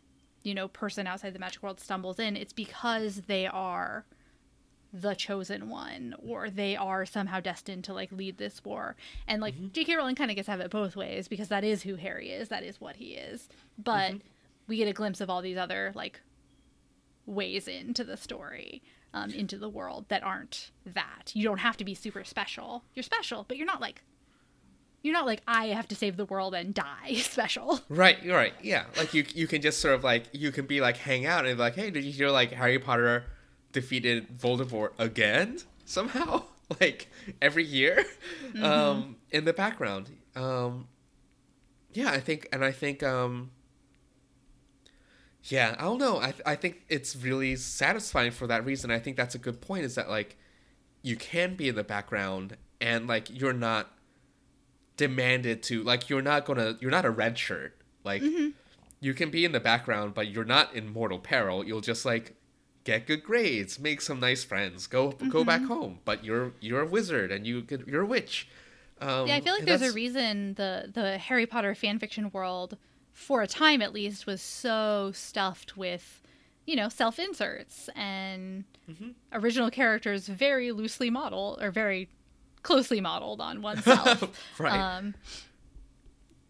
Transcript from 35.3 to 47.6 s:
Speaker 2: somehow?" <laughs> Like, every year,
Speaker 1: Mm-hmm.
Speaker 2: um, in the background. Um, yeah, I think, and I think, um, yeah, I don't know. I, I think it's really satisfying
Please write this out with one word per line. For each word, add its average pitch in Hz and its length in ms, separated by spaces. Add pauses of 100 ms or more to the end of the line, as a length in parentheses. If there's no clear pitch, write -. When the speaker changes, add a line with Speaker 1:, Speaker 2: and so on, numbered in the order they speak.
Speaker 2:
somehow?" 254 640
<laughs> - 320
Like, - 260 (340)
every 147 240
year, 143 400 (440)
Speaker 1:
Mm-hmm. 214 160
Speaker 2:
um, 143 520 (140)
in 151 140
the 165 80
background. 120 580 (240)
Um, 127 540 (1040)
yeah, 247 180
I 139 100
think, 151 320
and 135 120
I 135 80
think, 143 320
um, 127 480 (1900)
yeah, 120 340
I - 40
don't 214 160
know. 247 220
I, 135 140 (100)
I 147 120
think - 320
it's 143 260
really 131 420
satisfying 135 760